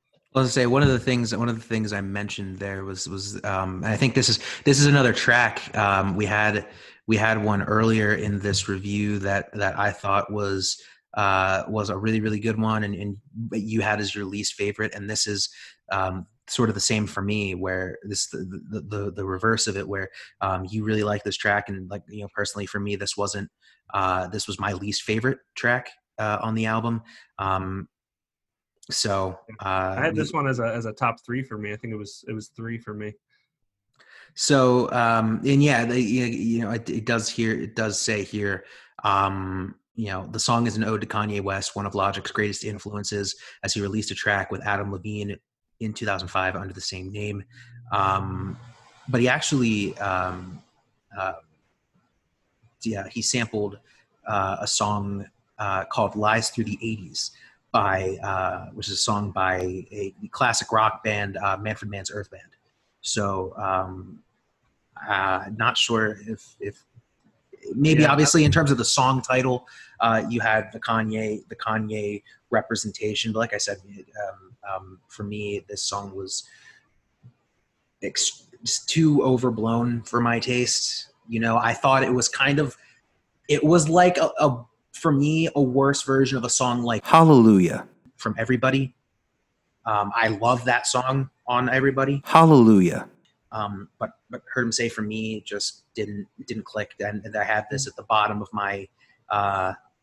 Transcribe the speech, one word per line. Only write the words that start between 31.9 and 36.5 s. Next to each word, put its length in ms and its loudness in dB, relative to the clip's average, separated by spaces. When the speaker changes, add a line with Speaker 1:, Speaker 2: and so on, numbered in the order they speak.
Speaker 2:
it 40 -8
was, 300 -14
it 60 -8
was 140 -10
three 300 -10
for 160 -12
me. 200 -10
Speaker 1:
So, 580 4
um, 540 2
and 160 6
yeah, 220 4
the, 160 0
you, 260 0
you 360 -2